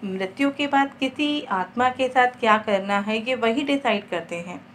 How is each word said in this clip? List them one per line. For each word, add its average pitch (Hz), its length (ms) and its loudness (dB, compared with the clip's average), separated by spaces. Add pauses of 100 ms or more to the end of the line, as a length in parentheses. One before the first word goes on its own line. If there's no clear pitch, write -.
मृत्यु 190 480 -2
के 285 160 -4
बाद 277 320 2
किसी 294 420 -2 (100)
आत्मा 233 380 0
के 254 180 -2
साथ 247 320 2
क्या 220 200 4
करना 202 400 0
है, 214 200 -2
ये 247 160 -2
वही 226 280 2
decide 269 460 0
करते 170 280 -6
हैं 180 220 -10 (160)